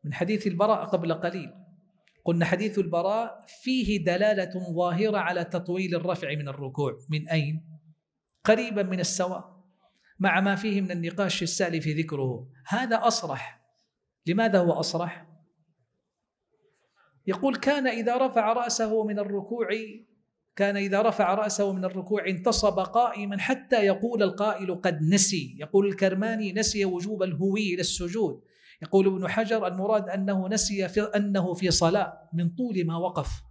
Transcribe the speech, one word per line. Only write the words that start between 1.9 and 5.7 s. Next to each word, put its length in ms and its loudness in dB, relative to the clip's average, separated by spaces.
قلنا 200 2
حديث 340 0
البراء 680 -2
فيه 420 0
دلالة 680 0
ظاهرة 440 2
على 260 0
تطويل 520 -4